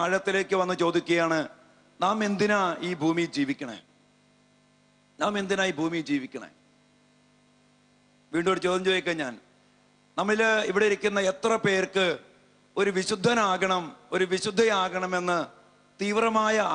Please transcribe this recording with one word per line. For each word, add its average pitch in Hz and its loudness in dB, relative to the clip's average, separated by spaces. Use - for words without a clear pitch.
ആഴത്തിലേക്ക് 190 0
വന്ന് 185 -2
ചോദിക്കുകയാണ്, 165 2
നാം 202 2
എന്തിനാ 202 2
ഈ - -2
ഭൂമി 165 0
ജീവിക്കണേ? 135 -4
നാം 185 0
എന്തിനാ 190 0
ഈ 170 -4
ഭൂമി 165 -2
ജീവിക്കണേ? 131 -4
വീണ്ടും 170 0
ഒരു 165 -4
ചോദ്യം 185 0
ചോദിക്കാം 180 0
ഞാൻ. 123 -10
നമ്മിൽ 208 2
ഇവിടെ 202 2
ഇരിക്കുന്ന 202 0
എത്ര 220 -2
പേർക്ക് 190 2
ഒരു 202 2
വിശുദ്ധനാകണം, 190 2
ഒരു 185 2
വിശുദ്ധയാകണമെന്ന് 185 0
തീവ്രമായ 220 2